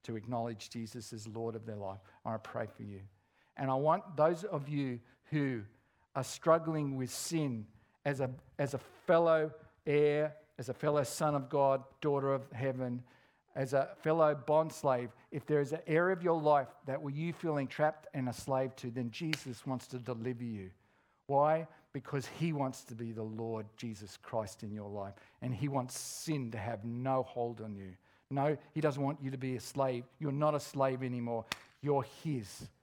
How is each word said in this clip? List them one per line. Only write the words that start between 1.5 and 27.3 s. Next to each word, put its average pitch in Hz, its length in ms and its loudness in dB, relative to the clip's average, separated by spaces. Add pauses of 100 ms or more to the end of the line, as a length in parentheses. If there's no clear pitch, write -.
of 107 100 -10
their 107 120 -8
life. 98 200 -8 (260)
I 120 60 -6
wanna 110 100 -4
pray 113 280 -6
for 110 160 -14
you. 101 180 -12 (560)
And 135 140 -2
I - 20 2
want 160 420 2
those 165 280 4
of 151 260 -4
you 139 300 -2 (320)
who 135 320 0 (520)
are 131 80 -2
struggling 156 720 2
with 127 140 -2
sin 139 560 -2 (400)
as 143 140 0
a, 131 100 0 (300)
as 131 160 0
a - 20 -2 (300)
fellow 160 440 6 (360)
heir, 147 480 4 (240)
as 127 100 -8
a 123 60 -4
fellow 147 280 4
son 151 300 0
of 135 160 0
God, 135 340 4 (180)
daughter 139 340 2
of 127 160 -6
heaven, 123 520 -2 (520)
as 135 180 -2
a 135 300 2
fellow 156 320 6
bond 151 360 4
slave, 123 380 0 (220)
if - 160 -6
there 147 140 4
is 139 120 0
an 160 140 -4
area 170 280 4
of 170 60 -8
your 170 180 4
life 147 280 6 (180)
that 135 160 -2
were 147 80 -6
you 156 240 -2
feeling 147 340 -2
trapped - 460 0
and 127 160 -2
a 117 40 -4
slave 135 420 -2
to, 123 160 -8
then 120 180 -4
Jesus 147 560 -6
wants 131 220 -4
to 127 100 -10
deliver 120 460 -4
you. 104 260 -8 (560)
Why? 151 420 4 (260)
Because 135 340 -4
he 165 260 -2
wants 135 300 -2
to - 100 -14
be 117 180 -8
the 110 120 -6
Lord 110 420 -4 (100)
Jesus 104 460 -10
Christ 110 400 -4
in 107 100 -8
your 104 180 -8
life. 101 260 -8 (260)
And 127 100 -4
he 123 160 -2
wants 135 300 -2
sin 139 540 -6
to 113 80 -6
have 107 260 -6
no 127 380 0
hold 120 360 -4